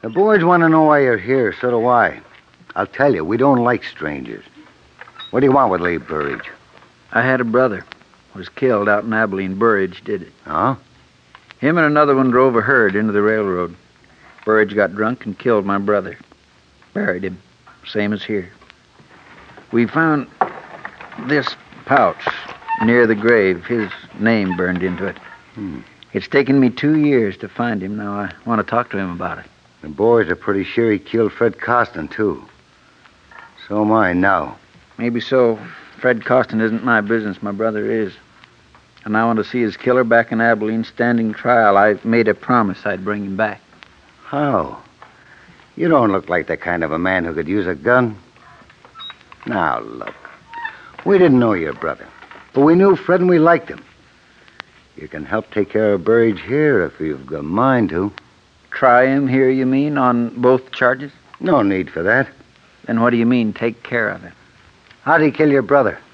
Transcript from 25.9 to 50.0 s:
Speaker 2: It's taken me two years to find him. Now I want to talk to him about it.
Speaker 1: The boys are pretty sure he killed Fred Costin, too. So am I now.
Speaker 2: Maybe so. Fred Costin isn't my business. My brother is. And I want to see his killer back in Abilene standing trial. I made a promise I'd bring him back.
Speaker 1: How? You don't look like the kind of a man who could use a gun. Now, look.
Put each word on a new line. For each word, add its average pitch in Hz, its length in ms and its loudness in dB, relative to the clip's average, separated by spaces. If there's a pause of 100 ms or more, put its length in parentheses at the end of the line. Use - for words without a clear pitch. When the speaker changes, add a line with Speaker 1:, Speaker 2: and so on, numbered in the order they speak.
Speaker 2:
It's 95 140 -6
taken 139 320 2
me 127 120 4
two 147 260 0
years 131 400 0
to 101 120 -14
find 117 320 -4
him. 98 160 -8
Now 104 180 -8
I 101 180 -8 (120)
want 113 140 0
to 101 100 -2
talk 120 220 -2
to 101 80 -6
him 92 140 -6
about 87 260 -8
it. - 80 -20 (360)
Speaker 1:
The 76 60 -14
boys 104 400 2
are 90 80 -4
pretty 98 260 -4
sure 113 300 0
he 101 80 0
killed 113 320 -2
Fred 113 260 -2
Costin, 110 480 -2
too. 87 380 -4 (1200)
So 90 180 -2
am 107 80 2
I 101 200 2
now. 90 440 0 (400)
Speaker 2:
Maybe 117 240 -4
so. 117 380 2 (400)
Fred 123 260 -2
Costin 123 360 0
isn't 110 240 -2
my 117 160 2
business. 107 420 -4
My 104 80 -6
brother 107 400 -4
is. 110 220 -4 (920)
And 107 120 -2
I 113 80 2
want 117 140 0
to 104 60 0
see 123 160 -4
his 110 160 -2
killer 127 280 2
back 117 260 2
in 113 100 -2
Abilene 113 440 0
standing 117 500 -2
trial. 113 420 4
I 107 280 4
made 113 240 2
a 104 60 2
promise 107 520 -2
I'd 95 180 -6
bring 104 200 -6
him 95 120 -8
back. 104 240 -4 (640)
Speaker 1:
How? 123 560 -2 (960)
You 170 140 -2
don't 123 240 4
look 92 160 -4
like 87 180 -2
the 80 100 -4
kind 85 280 -4
of 76 80 -4
a 80 60 -4
man 90 260 0
who 82 100 -6
could 78 140 -6
use 95 180 -2
a 90 80 -4
gun. 113 420 0 (1300)
Now, 78 340 -2
look. 55 340 -14 (880)